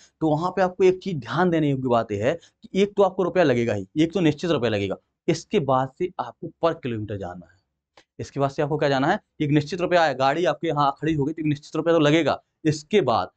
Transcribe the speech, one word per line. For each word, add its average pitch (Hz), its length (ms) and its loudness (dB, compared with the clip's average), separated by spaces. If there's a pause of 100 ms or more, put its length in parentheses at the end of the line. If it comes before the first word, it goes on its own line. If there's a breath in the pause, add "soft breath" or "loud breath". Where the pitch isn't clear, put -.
(220 soft breath)
तो 160 80 0
वहाँ 160 220 0
पे 196 100 -2
आपको 185 220 0
एक 185 200 4
चीज़ 190 140 -6
ध्यान 131 320 0
देने 156 200 2
योग्य 131 180 -2
बात 117 240 0
ये 101 120 -4
है 139 100 2
कि - 420 -16
एक 202 220 2
तो 202 60 4
आपको 185 200 0
रुपया 175 200 2
लगेगा 117 300 2
ही, 98 140 -6 (100)
एक 165 160 2
तो 202 60 -2
निश्चित 160 320 0
रुपया 120 180 0
लगेगा। 101 260 -2 (320)
इसके 170 320 -2
बाद 135 400 0
से 185 200 -6
आपको 123 280 -12
per 165 260 -2 (100)
किलोमीटर 110 340 -6
जाना 90 280 -12
है। - 140 -20 (600 soft breath)
इसके - 200 -10
बाद 139 120 0
से 156 100 -6
आपको 147 160 -2
क्या 147 120 0
जाना 139 180 0
है? 202 120 0 (220)
एक 151 80 0
निश्चित 151 320 0
रुपया 170 200 2
आया, 151 120 2
गाड़ी 139 320 0
आपके 160 220 -2
यहाँ 147 340 0
खड़ी 160 120 0
होगी 147 200 -2
तो 165 80 -10
एक 151 60 -4
निश्चित 147 280 -4
रुपया 160 180 0
तो 170 60 4
लगेगा। 147 420 2 (240)
इसके 156 360 0
बाद, 107 340 0